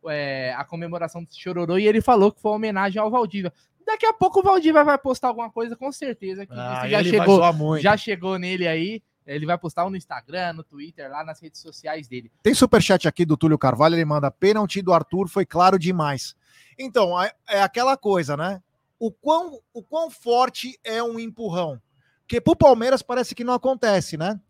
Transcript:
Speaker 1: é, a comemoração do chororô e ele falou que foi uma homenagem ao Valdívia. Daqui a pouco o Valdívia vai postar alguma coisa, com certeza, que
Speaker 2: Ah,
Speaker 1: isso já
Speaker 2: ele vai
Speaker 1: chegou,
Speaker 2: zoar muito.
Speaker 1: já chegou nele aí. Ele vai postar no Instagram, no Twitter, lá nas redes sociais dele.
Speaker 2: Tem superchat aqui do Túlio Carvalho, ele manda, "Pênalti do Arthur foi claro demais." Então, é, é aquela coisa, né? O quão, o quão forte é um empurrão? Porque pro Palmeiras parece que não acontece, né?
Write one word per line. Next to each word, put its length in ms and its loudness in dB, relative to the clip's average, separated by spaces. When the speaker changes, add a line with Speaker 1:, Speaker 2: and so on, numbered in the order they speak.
Speaker 1:
é, 480 -6
a 80 -8
comemoração 600 -10
do 100 -20
chororô 440 -4
e 100 2
ele 140 4
falou 300 6
que 100 -20
foi 100 -2
uma 60 -2
homenagem 420 -4
ao 120 -2
Valdívia. 420 -2
Daqui 200 -2
a 80 4
pouco 260 2
o 40 2
Valdívia 400 4
vai 140 4
postar 300 -4
alguma 220 -4
coisa, 260 -6
com 160 -8
certeza, 540 -10
que 80 -20
Speaker 2:
Ah, 280 -8
Speaker 1:
isso 100 -6
já 80 2
Speaker 2:
ele 120 2
vai 80 4
Speaker 1:
chegou, 180 6
Speaker 2:
zoar 160 4
muito. 280 -2
Speaker 1:
já 160 4
chegou 400 -6
nele 300 -4
aí. 360 -4
Ele 200 -8
vai 120 -2
postar 320 -4
no 60 -10
Instagram, 580 -10
no 100 -16
Twitter, 460 -18
lá 140 -12
nas 160 -14
redes 220 -20
sociais 460 -10
dele. 240 -14
Speaker 2:
Tem 120 2
superchat 540 4
aqui 180 0
do 120 2
Túlio 200 2
Carvalho, 380 4
ele 100 0
manda, 260 0
"Pênalti 500 0
do 120 2
Arthur 340 0
foi 180 -2
claro 320 4
demais." 580 -4
Então, 440 0
é, 100 -2
é 120 2
aquela 360 0
coisa, 400 -2
né? 240 -6
O 120 -4
quão, 480 -4
o 100 -14
quão 260 -6
forte 760 -2
é 200 -4
um 160 -8
empurrão? 600 -8
Porque 200 -4
pro 140 4
Palmeiras 460 4
parece 340 -6
que 80 -10
não 100 -2
acontece, 640 -2
né? 220 -6